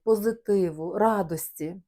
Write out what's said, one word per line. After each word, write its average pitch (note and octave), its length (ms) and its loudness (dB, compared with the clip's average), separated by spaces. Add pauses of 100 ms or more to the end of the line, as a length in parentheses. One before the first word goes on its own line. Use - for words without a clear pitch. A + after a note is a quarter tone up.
позитиву, G3+ 880 0
радості, F#3 960 -2